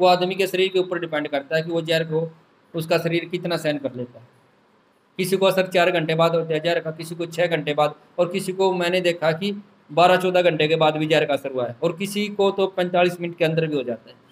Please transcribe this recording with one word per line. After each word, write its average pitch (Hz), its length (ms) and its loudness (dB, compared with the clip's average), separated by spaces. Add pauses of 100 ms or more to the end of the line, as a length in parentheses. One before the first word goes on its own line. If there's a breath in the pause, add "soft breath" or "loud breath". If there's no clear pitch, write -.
वो 180 60 4
आदमी 180 280 2
के 190 120 0
शरीर 185 220 0
के 185 100 -2
ऊपर 175 200 -2
डिपेंड 160 300 -4
करता 143 280 -4
है 160 60 0
कि 170 80 -8
वो 165 100 -2
जहर 160 240 0
को, 160 260 -2 (440)
उसका 165 240 0
शरीर 165 260 -2
कितना 170 320 -4
सहन 156 220 -2
कर 135 180 -6
लेता 123 220 -10
है। - 100 -20 (880)
किसी 190 180 0
को 190 100 2
असर 185 200 2
चार 180 240 2
घंटे 165 240 0
बाद 165 200 2
होता 160 200 -2
है 151 60 -2
जहर 170 200 0
का, 160 100 -6
किसी 165 240 -12
को 165 120 -6
छः 170 200 -2
घंटे 151 280 -2
बाद, 151 200 2 (240)
और 180 100 2
किसी 185 240 -4
को 190 200 2
मैंने 180 280 0
देखा 170 320 2
कि 202 300 -4 (300)
बारह 180 240 6
चौदह 180 260 2
घंटे 156 260 2
के 160 80 0
बाद 156 200 2
भी 156 100 -2
जहर 156 180 2
का 147 100 -2
असर 135 180 -6
हुआ 127 140 -2
है, 117 160 -8
और 165 100 0
किसी 202 360 -4
को 202 220 0
तो 190 160 0
पैंतालीस 180 540 0
मिनट 170 160 -8
के 170 80 0
अंदर 160 220 0
भी 151 100 -2
हो 135 60 0
जाता 117 280 -8
है। - 60 -20 (160)